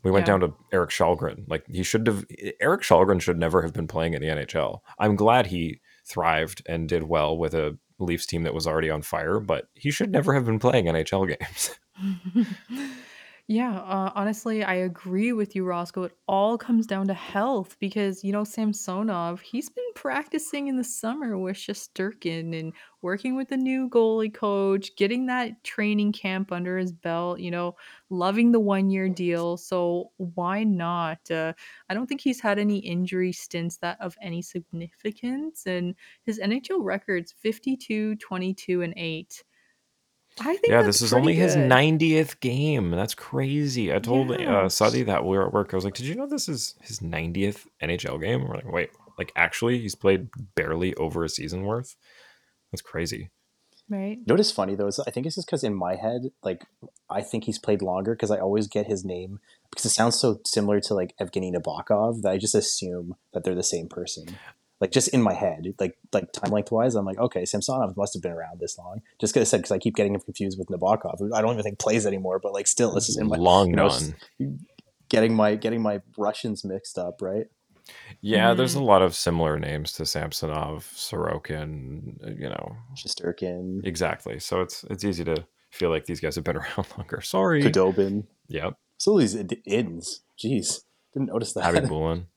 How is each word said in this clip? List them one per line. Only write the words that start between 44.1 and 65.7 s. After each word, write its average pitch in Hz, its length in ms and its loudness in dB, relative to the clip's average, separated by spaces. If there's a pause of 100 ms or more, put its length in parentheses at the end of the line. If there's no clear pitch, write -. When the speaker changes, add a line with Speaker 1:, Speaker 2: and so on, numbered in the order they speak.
Speaker 2:
Yeah. - 320 2
Speaker 1:
uh, 95 80 4
Sadi 110 320 4
that 85 240 0
we 95 100 2
were 95 100 2
at 92 60 -2
work. 101 220 0
I - 20 0
was 95 80 0
like, 98 80 -2
"Did 123 140 -8
you 160 80 -4
know 269 120 -6
this 285 220 -4
is 131 320 -6
his - 220 -12
ninetieth 85 640 -4 (160)
N 78 80 -2
H 87 160 -2
L 67 100 -4
game?" 113 320 -2
We're - 60 -6
like, - 180 -8
"Wait, - 160 -2 (300)
like, - 180 -6
actually, 117 440 2
he's 107 140 -6
played 98 360 2 (240)
barely 82 400 0
over 82 280 -2
a 80 60 -2
season 87 360 -6
worth? 113 320 -6 (760)
That's - 100 -8
crazy." 85 500 -6 (600)
Speaker 2:
Right. 202 260 -6
Speaker 3:
You 240 100 -18
know 208 60 4
what 180 80 6
is 208 100 4
funny, 98 240 -2
though, 101 120 0
is 98 140 -2
I 120 100 -6
think 127 160 -6
it's 160 100 -6
just 180 120 -10
'cause 156 140 -2
in 107 120 0
my 92 220 -2
head, 123 360 -4 (100)
like, 92 220 -6 (460)
I 101 100 -2
think 110 240 -6
he's 113 140 -4
played 101 240 0
longer 98 340 -2
'cause 104 140 -2
I 101 80 2
always 101 300 0
get 104 180 -2
his 98 180 -2
name, 92 340 -8 (300)
because - 160 -8
it 117 60 0
sounds 113 280 4
so 113 280 2
similar 104 340 2
to, 104 140 -2
like, 92 260 -2
Evgeny 92 340 -4
Nabokov 104 680 0
that 95 100 2
I 95 60 0
just 110 160 0
assume 90 600 -2 (180)
that 87 100 -4
they're 92 100 0
the 90 80 -2
same 85 240 -2
person. 85 520 -10 (420)
Like, 92 100 0
just 123 180 4
in 127 140 4
my 101 120 4
head, 90 440 -4